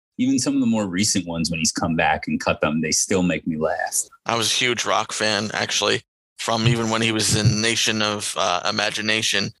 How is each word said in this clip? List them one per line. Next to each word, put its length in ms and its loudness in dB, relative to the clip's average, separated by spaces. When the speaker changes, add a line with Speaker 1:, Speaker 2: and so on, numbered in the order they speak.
Speaker 1:
Even 220 2
some 160 0
of 60 2
the 40 2
more 220 2
recent 400 0
ones, 240 -2
when 80 -4
he's 140 0
come 220 -2
back 300 2
and 140 -2
cut 220 -2
them, 200 0
they 100 -2
still 300 2
make 240 0
me 120 -4
laugh. 460 -2
Speaker 2:
I 100 0
was 160 0
a 40 0
huge 300 0
Rock 280 0
fan, 400 0
actually, 480 0
from 280 2
even 220 2
when 140 2
he 80 2
was 240 0
in 260 2
Nation 400 0
of, 360 -2
uh, 300 0
Imagination 920 0